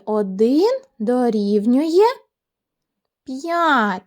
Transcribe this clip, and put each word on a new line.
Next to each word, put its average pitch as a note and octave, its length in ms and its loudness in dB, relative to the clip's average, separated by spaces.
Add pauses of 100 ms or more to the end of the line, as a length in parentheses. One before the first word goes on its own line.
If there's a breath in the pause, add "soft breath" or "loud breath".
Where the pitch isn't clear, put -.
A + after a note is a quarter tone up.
один A3+ 720 0 (200)
дорівнює A#3+ 1080 2 (1160)
п'ять. C4+ 840 -2